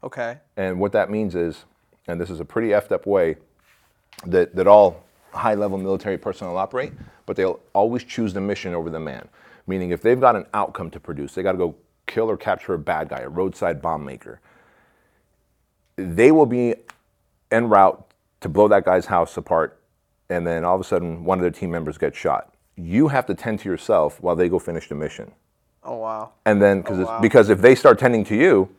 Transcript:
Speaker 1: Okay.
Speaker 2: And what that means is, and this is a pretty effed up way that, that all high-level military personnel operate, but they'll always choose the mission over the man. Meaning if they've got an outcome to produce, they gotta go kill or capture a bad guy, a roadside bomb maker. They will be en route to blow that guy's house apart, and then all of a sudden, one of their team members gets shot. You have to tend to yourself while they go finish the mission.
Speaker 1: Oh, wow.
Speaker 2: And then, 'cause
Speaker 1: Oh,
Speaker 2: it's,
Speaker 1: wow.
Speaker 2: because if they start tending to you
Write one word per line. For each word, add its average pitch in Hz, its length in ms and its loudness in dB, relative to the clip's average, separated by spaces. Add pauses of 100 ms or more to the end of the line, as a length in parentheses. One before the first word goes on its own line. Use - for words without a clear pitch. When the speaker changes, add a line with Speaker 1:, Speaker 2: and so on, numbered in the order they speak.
Speaker 1:
Okay. 127 340 -10 (180)
Speaker 2:
And 95 240 -4
what 101 120 -2
that 98 180 0
means 104 240 -4
is, 85 320 -4 (420)
and 85 140 -6
this 87 80 -8
is 85 100 -10
a 82 60 -8
pretty 113 240 -4
effed 98 220 0
up 92 160 -4
way 90 300 0 (880)
that, 87 280 0
that 92 120 2
all 101 360 6 (280)
high-level 104 480 -4
military 95 380 -4
personnel 92 400 -8
operate, 127 360 -6 (320)
but 92 100 -8
they'll 95 240 -2 (140)
always 117 300 0
choose 110 300 -6
the 95 80 -6
mission 95 340 -6
over 82 160 -6
the 80 80 -8
man. 73 280 -12 (380)
Meaning 92 240 -6
if 87 140 -4
they've 123 160 2
got 127 160 4
an 95 180 -6
outcome 92 380 -6
to 82 80 -18
produce, 73 340 -12
they 95 80 -8
gotta 92 160 -2
go 87 160 -2 (320)
kill 113 240 -4
or 101 80 -4
capture 95 380 -6
a 82 40 -6
bad 78 300 -6
guy, 65 120 -10
a 65 80 -14
roadside 85 520 -6
bomb 78 240 -6
maker. - 360 -18 (1500)
They 95 360 4
will 156 140 6
be 120 300 -2 (760)
en 117 180 0
route 98 340 4 (380)
to 101 80 -8
blow 98 180 4
that 101 180 2
guy's 92 200 2
house 87 320 -2
apart, 82 420 -2 (500)
and 85 160 -4
then 82 200 -4
all 90 100 0
of 95 60 -2
a - 20 -8
sudden, 85 400 -4
one 92 140 0
of 90 60 -2
their 87 80 0
team 85 200 -8
members 80 260 -8
gets 76 200 -4
shot. - 360 -4 (220)
You 90 340 0
have 135 180 0
to 98 80 -4
tend 107 240 -8
to 101 100 -10
yourself 85 520 0
while 87 140 -2
they 90 140 0
go 87 100 0
finish 82 300 -10
the 73 60 -10
mission. 73 360 -12 (520)
Speaker 1:
Oh, 123 140 -12
wow. 110 340 -10 (140)
Speaker 2:
And 104 160 4
then, 101 200 4
'cause 92 160 -6
Speaker 1:
Oh, 92 40 -2
Speaker 2:
it's, 92 80 -4
Speaker 1:
wow. 113 120 -8
Speaker 2:
because 110 280 6
if 95 120 2
they 127 140 8
start 123 240 6
tending 120 260 2
to 107 100 -4
you 113 440 4